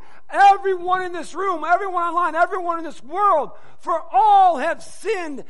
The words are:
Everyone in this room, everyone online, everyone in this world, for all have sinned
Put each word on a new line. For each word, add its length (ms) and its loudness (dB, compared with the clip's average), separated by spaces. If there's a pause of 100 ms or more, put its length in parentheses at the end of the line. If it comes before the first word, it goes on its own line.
(280)
Everyone 760 4
in 100 -6
this 220 -8
room, 300 -4
everyone 380 -2
online, 320 -2
everyone 440 -2
in 60 -8
this 180 -10
world, 500 0 (260)
for 340 -4
all 460 6
have 240 -4
sinned 680 -6